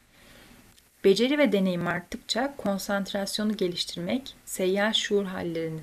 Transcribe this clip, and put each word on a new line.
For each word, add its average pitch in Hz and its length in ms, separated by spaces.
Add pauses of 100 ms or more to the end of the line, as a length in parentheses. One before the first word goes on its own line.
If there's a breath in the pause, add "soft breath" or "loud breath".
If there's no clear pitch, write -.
(1040 loud breath)
Beceri 226 340
ve 277 140
deneyim 185 360
arttıkça 226 720
konsantrasyonu 202 1000
geliştirmek, 180 760 (100)
seyyar 196 480
şuur 202 320
hallerini 165 580